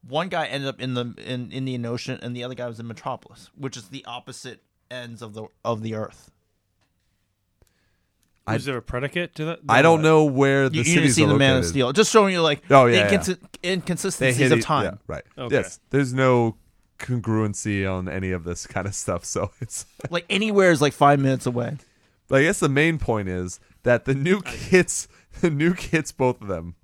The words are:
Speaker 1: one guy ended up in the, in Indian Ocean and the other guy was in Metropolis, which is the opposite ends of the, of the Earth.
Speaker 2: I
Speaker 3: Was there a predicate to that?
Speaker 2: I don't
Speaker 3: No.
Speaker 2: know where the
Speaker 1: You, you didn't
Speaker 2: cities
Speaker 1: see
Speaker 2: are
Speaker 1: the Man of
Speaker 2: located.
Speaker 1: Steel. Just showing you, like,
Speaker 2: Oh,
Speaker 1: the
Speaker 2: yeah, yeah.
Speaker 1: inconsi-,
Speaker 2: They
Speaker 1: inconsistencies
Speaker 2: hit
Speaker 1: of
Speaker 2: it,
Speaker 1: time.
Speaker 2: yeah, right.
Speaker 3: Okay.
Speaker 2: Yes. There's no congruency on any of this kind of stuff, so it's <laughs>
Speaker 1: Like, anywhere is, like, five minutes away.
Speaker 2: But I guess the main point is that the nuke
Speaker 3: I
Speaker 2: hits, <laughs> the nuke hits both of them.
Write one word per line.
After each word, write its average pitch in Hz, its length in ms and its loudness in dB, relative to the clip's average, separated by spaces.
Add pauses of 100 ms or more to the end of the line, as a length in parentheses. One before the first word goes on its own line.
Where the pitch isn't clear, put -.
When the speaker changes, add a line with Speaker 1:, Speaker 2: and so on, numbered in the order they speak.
Speaker 1:
one 151 220 -4
guy 165 180 -4
ended 135 220 -6
up 123 120 -10
in 127 140 -6
the, 120 240 -6
in 123 320 -10
Indian 127 340 -6
Ocean 120 380 -8
and 123 140 -10
the 120 80 -10
other 127 100 -10
guy 123 140 -10
was 113 100 -14
in 117 80 -14
Metropolis, - 720 -14
which 135 200 -12
is 117 120 -18
the 139 160 -16
opposite 123 580 -16 (260)
ends 120 320 -14
of 107 140 -16
the, 110 140 -14 (160)
of 113 180 -4
the 110 140 -8
Earth. - 340 -12 (2250)
Speaker 2:
I 107 60 -2
Speaker 3:
Was 123 100 -4
there 135 120 -4
a 113 60 -8
predicate 139 540 -8
to 156 100 -6
that? 165 220 -8
Speaker 2:
I 127 140 6
don't 160 200 6
Speaker 3:
No. 156 200 6
Speaker 2:
know - 100 6
where 135 360 4
the 160 80 -2
Speaker 1:
You, - 40 0
you 117 40 0
didn't 170 140 2
Speaker 2:
cities 139 180 4
Speaker 1:
see - 80 6
Speaker 2:
are - 40 4
Speaker 1:
the - 80 4
Man 139 140 4
of 131 60 4
Speaker 2:
located. 87 140 0
Speaker 1:
Steel. 127 220 0
Just 214 200 2
showing 196 200 6
you, 175 100 0
like, 147 280 0
Speaker 2:
Oh, 135 160 8
Speaker 1:
the 120 80 6
Speaker 2:
yeah, 104 160 4
yeah. 101 80 2
Speaker 1:
inconsi-, 92 200 -4 (240)
Speaker 2:
They 180 100 -4
Speaker 1:
inconsistencies 170 640 -2
Speaker 2:
hit 131 160 4
Speaker 1:
of 117 80 4
Speaker 2:
it, - 20 -4
Speaker 1:
time. 135 220 0
Speaker 2:
yeah, 87 100 -6 (140)
right. 78 160 -8 (120)
Speaker 3:
Okay. 120 200 -4
Speaker 2:
Yes. - 240 -4 (100)
There's 131 240 0
no 123 420 4 (440)
congruency 107 920 -2
on 92 180 -6
any 92 220 -4
of 90 140 -6
this 87 240 -8
kind 95 180 -6
of 98 80 -8
stuff, - 300 -6
so - 260 -6 (100)
it's - 260 -12 (120)
<laughs> - 120 -12
Speaker 1:
Like, 175 200 -8
anywhere 202 400 2
is, 151 100 4
like, 143 120 2
five 143 260 4
minutes 135 280 0
away. 120 300 -4 (520)
Speaker 2:
But 135 120 4
I - 40 4
guess 185 160 0
the 165 80 2
main 151 320 2
point 107 280 -2
is 90 300 -6 (240)
that 120 220 2
the 135 100 0
nuke 165 320 0
Speaker 3:
I 131 60 -12
Speaker 2:
hits, - 560 2 (140)
<laughs> - 180 -16
the 175 100 2
nuke 160 300 0
hits - 320 -4
both 127 280 -2
of 107 60 -16
them. 85 380 -8